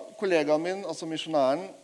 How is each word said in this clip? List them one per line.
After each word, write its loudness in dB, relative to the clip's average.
kollegaen 2
min, -4
altså -8
misjonæren, 0